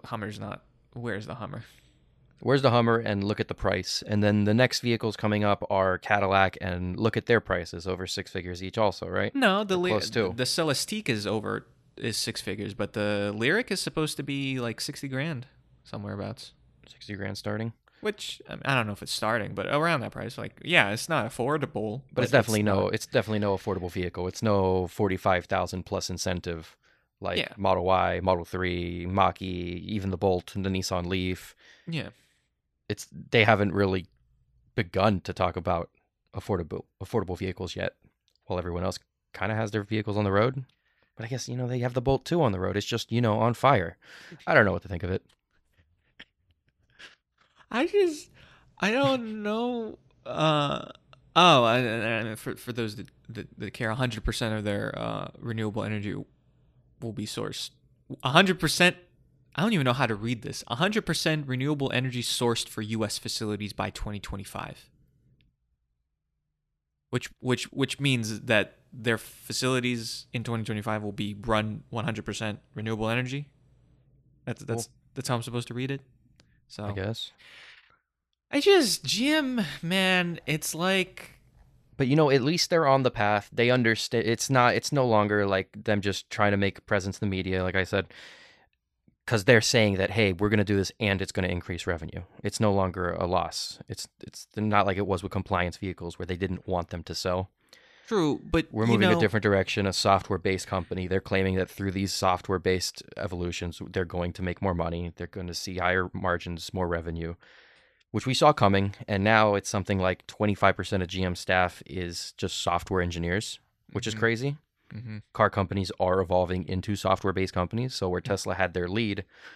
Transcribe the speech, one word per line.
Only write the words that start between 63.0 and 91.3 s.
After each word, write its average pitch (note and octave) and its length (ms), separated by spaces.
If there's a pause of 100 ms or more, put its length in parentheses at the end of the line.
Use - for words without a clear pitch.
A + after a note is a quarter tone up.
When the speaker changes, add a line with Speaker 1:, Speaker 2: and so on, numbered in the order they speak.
Speaker 1:
S G2+ 120
facilities G#2+ 560
by G2 160
twenty G#2 300
twenty-five." - 720 (2250)
Which, B2+ 200 (100)
which, B2+ 320
which C3+ 280
means A#2 420
that G#2+ 360 (160)
their A2+ 240
facilities B2 1160
in A#2+ 100
twenty A2+ 200
twenty-five G#2+ 400
will G#2 80
be G#2 280
run G#2+ 500
one A2 160
hundred A2 200
percent G#2 340 (160)
renewable A2 340
energy. B2+ 400 (960)
That's, A#2+ 180
that's, A2+ 240
Speaker 2:
Cool. - 60 (220)
Speaker 1:
that's B2+ 140
how C3 60
I'm A2+ 80
supposed A#2+ 260
to A#2 40
read C3 180
it. C#3 100 (680)
So - 180
Speaker 2:
I G2+ 60
guess. G2+ 400 (1200)
Speaker 1:
I C#4+ 100
just, D4+ 420
G F#3+ 280
M, C4 300 (200)
man, F3+ 640
it's D3+ 300
like F#3 640 (580)
Speaker 2:
But, C#3 100
you C3+ 80
know, D3+ 160
at C3+ 100
least D#3+ 280
they're E3 180
on C3+ 160
the B2+ 80
path. G#2 400
They A#2+ 160
understa-, A#2 580
it's A2+ 240
not, B2 260
it's - 160
no C#3 140
longer, G#2 400
like, G2 380
them G#2+ 180
just G2 280
trying G#2 220
to G2+ 60
make G2 200
a - 40
presence G2 380
in G#2+ 80
the F#2+ 80
media, F#2 280
like F#2 120
I F#2+ 80
said, F#2+ 240 (1200)
'cause G#2+ 160
they're A#2 180
saying G#2+ 360
that, F#2+ 140
"Hey, G2+ 220
we're G2+ 160
gonna G#2 140
do G2 140
this F#2+ 220
and G2 220
it's F#2+ 120